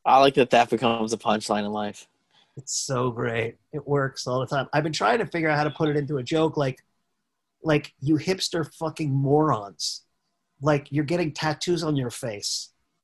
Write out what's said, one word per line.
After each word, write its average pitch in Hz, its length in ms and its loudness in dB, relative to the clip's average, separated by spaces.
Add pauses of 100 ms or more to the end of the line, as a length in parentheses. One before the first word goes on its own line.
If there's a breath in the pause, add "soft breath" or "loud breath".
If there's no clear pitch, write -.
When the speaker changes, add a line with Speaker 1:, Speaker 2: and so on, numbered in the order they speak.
Speaker 1:
I 131 160 6
like 139 140 6
that 123 160 4
that 120 200 4
becomes 117 420 0
a 110 60 -2
punchline 104 480 0
in 104 60 -6
life. 104 360 -8 (480)
Speaker 2:
It's - 180 -12
so 127 360 -2
great. 117 460 -4 (160)
It 147 140 -10
works 139 400 -2
all 127 140 0
the 123 60 -2
time. 135 260 -4
I've 156 120 2
been 160 80 -4
trying 214 260 2
to 208 80 -2
figure 160 240 -2
out 147 80 2
how 151 60 2
to 151 60 0
put 160 200 0
it 147 60 0
into 143 200 -2
a 127 60 -4
joke, 160 340 0
like, 135 260 -2 (800)
like, 151 380 0
"You 151 160 2
hipster 170 600 -4
fucking 156 340 -4
morons. 135 960 0 (580)
Like, 147 280 2
you're 147 140 -2
getting 165 300 -2
tattoos 160 480 -2
on 156 140 0
your 127 140 -2
face." - 600 -8 (340)